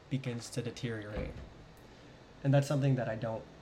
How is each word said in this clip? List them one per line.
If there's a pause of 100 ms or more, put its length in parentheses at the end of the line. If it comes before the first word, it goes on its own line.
begins
to
deteriorate. (1120)
And
that's
something
that
I
don't, (200)